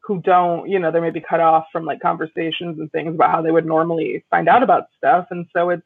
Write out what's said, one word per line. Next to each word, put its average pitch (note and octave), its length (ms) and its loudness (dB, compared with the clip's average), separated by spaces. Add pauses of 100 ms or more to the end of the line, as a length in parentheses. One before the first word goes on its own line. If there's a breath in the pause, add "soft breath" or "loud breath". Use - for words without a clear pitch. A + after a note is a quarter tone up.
who F#3+ 180 -6
don't, F3 480 2
you F#3+ 100 0
know, E3 100 0
they E3 120 0
may E3 80 -2
be D#3+ 100 -8
cut E3 220 -2
off D#3+ 280 4
from, E3 140 -6
like, D3 160 -6
conversations E3+ 800 -6
and D#3 140 -10
things D#3+ 200 -4
about D3+ 160 2
how E3 120 0
they D#3+ 100 0
would D#3+ 140 2
normally D#3+ 680 -2
find E3+ 160 2
out A#3 160 6
about G3 220 2 (120)
stuff. F3 340 2
And F3 200 -8
so F3 180 0
it's F3 160 -2